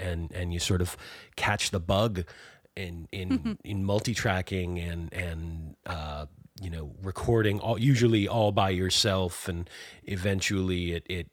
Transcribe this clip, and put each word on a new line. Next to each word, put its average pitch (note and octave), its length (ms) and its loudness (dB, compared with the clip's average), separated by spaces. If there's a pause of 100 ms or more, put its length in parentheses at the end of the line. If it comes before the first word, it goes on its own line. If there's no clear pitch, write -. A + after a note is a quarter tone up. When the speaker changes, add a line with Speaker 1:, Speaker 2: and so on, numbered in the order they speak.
Speaker 1:
and, E2+ 320 -4
and F2+ 220 -4
you E2+ 40 -2
sort F#2 220 2
of F2 160 -2 (400)
catch - 340 0
the G2 100 -2
bug F#2+ 440 2 (500)
in, F2 380 -8
in, F#2+ 160 -6
Speaker 2:
Mm-hmm. A#3 240 0 (100)
Speaker 1:
in G2 220 -2
multi-tracking F#2+ 960 0
and, E2+ 340 -6
and, E2 720 -6
uh, D2+ 420 -6 (360)
you F#2 80 -6
know, D#2 320 -8
recording G#2+ 580 2
all, G#2+ 180 0
usually A2+ 480 6
all G#2+ 260 4
by G2 180 4
yourself, F#2 800 2
and E2+ 200 -4 (360)
eventually F#2 880 0
it, E2+ 180 -4
it, F2 220 -6